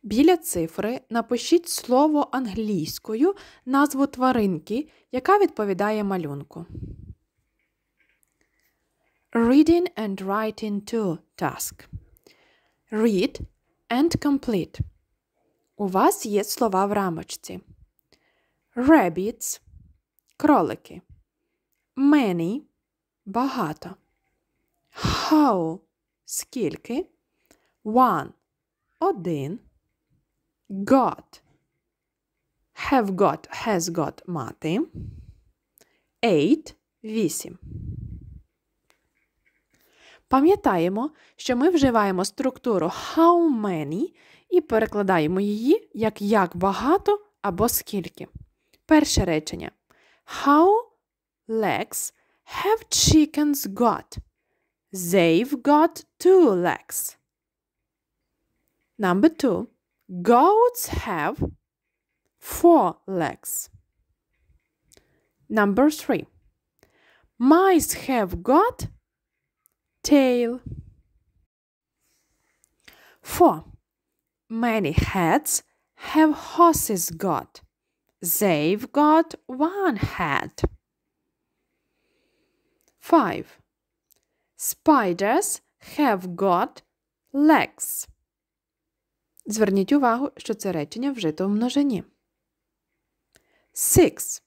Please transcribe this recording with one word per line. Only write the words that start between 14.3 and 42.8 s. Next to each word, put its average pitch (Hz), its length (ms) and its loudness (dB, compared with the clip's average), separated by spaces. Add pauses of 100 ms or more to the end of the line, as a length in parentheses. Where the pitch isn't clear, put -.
У 202 100 -6
вас 220 380 0
є 202 180 -2
слова 196 420 -2
в 202 80 -4
рамочці. 180 680 -8 (1160)
Rabbits, 226 840 2 (760)
кролики. 202 640 0 (960)
Many, 240 640 2 (640)
багато. 190 680 -6 (1080)
How, 196 760 0 (460)
скільки. 233 800 -8 (760)
One – 220 460 0 (680)
Один. 175 680 -4 (1040)
Got. 196 720 -2 (1500)
Have 208 240 0
got, 170 320 0 (180)
has 175 240 -2
got, 165 380 -6
мати. 165 540 -6 (1400)
Eight, 208 500 2 (300)
вісім. 214 540 -4 (2750)
Пам'ятаємо, 262 840 2 (240)
що - 200 -4
ми 277 140 2
вживаємо 220 560 2
структуру 254 600 -4